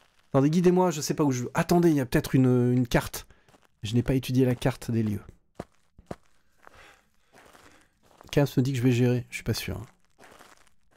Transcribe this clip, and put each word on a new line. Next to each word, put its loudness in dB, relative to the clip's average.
Attendez, 2
guidez-moi, 2
je -8
sais -6
pas 0
où 2
je -4
veux. -10
Attendez, 2
il 4
y 0
a -2
peut-être -2
une, 4
une 0
carte. -4
Je -6
n'ai 2
pas -2
étudié 0
la 0
carte -6
des 0
lieux. -4
Chaos 2
me 2
dit 0
que -4
je -2
vais 4
gérer, 2
je -16
suis -12
pas -2
sûr. -10